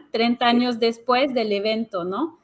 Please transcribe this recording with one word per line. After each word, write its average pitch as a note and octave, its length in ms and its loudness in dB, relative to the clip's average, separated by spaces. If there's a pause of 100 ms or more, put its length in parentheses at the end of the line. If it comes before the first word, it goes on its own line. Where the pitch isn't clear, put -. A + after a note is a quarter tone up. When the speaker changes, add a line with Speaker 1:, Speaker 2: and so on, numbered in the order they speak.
(120)
Speaker 1:
treinta A#3+ 380 0
Speaker 2:
Sí. A#3+ 60 4
Speaker 1:
años B3 240 0
después B3 540 0
del A3+ 180 -2
evento, G3+ 540 -2
¿no? A3+ 380 -4